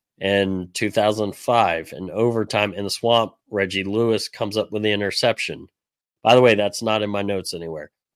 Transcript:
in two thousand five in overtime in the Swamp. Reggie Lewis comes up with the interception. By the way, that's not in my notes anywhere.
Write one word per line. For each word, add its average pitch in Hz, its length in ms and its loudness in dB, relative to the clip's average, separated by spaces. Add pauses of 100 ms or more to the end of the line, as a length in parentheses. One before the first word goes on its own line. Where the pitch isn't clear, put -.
(200)
in 95 540 0
two 107 160 -2
thousand 107 440 0
five 92 580 0
in 90 180 -10
overtime 107 640 0
in 98 120 -8
the 95 60 -6
Swamp. 117 440 2 (160)
Reggie 98 340 -2
Lewis 110 440 0
comes 107 280 -6
up 104 140 -2
with 104 120 -4
the 107 100 2
interception. 101 760 -2 (560)
By 113 120 6
the 127 80 8
way, 117 120 8
that's 104 280 0
not 110 200 0
in 104 80 -2
my 101 120 -2
notes 98 300 -4
anywhere. 80 380 -10 (260)